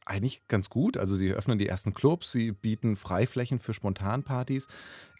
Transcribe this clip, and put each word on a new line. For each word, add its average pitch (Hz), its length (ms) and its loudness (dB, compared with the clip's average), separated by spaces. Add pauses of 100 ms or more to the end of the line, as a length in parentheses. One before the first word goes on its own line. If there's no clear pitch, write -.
eigentlich 101 440 -2
ganz 104 240 0
gut. 175 260 2
Also 98 180 0
Sie 95 160 2
öffnen 107 280 2
die 101 80 2
ersten 92 260 -2
Clubs, - 380 2
Sie 113 220 0
bieten 107 420 0
Freiflächen 120 640 0
für - 160 -6
Spontanpartys. 127 920 -2 (520)